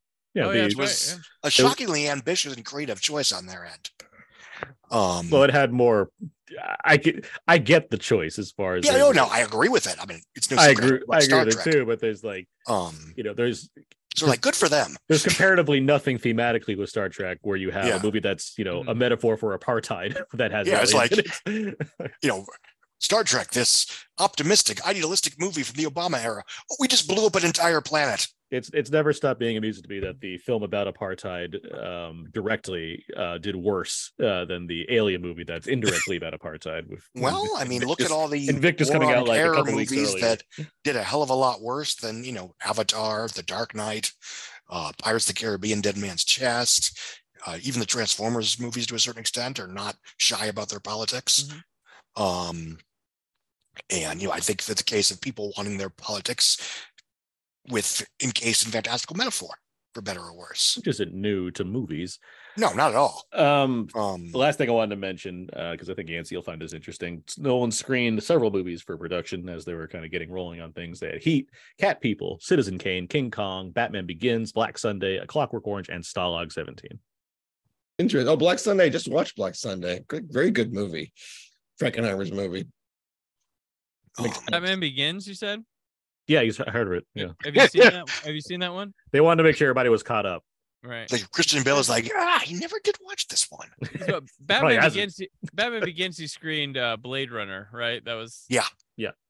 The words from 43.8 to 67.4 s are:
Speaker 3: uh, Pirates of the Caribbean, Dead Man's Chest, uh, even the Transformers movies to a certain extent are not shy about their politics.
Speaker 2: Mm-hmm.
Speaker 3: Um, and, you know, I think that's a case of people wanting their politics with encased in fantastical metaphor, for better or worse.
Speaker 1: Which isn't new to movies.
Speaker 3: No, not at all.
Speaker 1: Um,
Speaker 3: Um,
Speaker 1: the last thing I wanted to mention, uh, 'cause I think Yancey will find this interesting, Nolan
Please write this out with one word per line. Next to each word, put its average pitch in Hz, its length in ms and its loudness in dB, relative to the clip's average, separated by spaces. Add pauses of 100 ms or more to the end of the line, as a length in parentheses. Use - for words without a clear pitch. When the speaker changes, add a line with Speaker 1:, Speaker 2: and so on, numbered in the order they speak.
Speaker 3:
uh, 80 280 -8
Pirates 113 300 0
of 95 80 -2
the - 60 -4
Caribbean, 104 400 -2
Dead 101 160 0
Man's 95 260 -2
Chest, 120 760 0 (480)
uh, 85 160 -8
even 123 180 -4
the 107 60 -2
Transformers 113 720 -2
movies 120 280 -6
to 117 80 -8
a 113 40 -4
certain 113 220 -2
extent 123 400 -6
are - 80 -12
not - 280 -10 (200)
shy - 300 0
about 104 240 -6
their 104 100 -10
politics. 110 600 -2 (760)
Speaker 2:
Mm-hmm. 107 60 -2
Speaker 3:
Um, 85 560 -4 (1120)
and, 82 320 -4
you 98 60 -4
know, - 60 -2
I - 60 -4
think - 240 -2
that's 107 160 -2
a - 40 -6
case 104 260 2
of 95 100 -8
people 104 380 -8
wanting 101 180 -6
their 98 140 -6
politics - 680 -2 (1120)
with - 360 -2 (160)
encased 117 420 0
in 113 80 -4
fantastical 117 440 -4
metaphor, 220 340 -4 (440)
for 117 60 -12
better 95 200 -8
or 85 160 -16
worse. - 400 -2
Speaker 1:
Which 240 120 -8
isn't 98 240 -2
new 95 400 -2
to - 120 -6
movies. 92 540 -6 (380)
Speaker 3:
No, 208 160 2
not 131 200 2
at 110 40 0
all. - 360 2
Speaker 1:
Um, 139 640 2
Speaker 3:
Um, 95 380 -4
Speaker 1:
the 120 60 -4
last 143 200 2
thing 135 100 0
I 120 40 2
wanted 110 220 2
to 98 60 -8
mention, 92 520 -10
uh, 85 260 -8
'cause 85 120 -12
I 95 40 -6
think 82 140 -8
Yancey 85 260 -8
will 87 80 -6
find 80 200 -12
this 82 100 -12
interesting, 82 500 -10 (140)
Nolan 127 340 2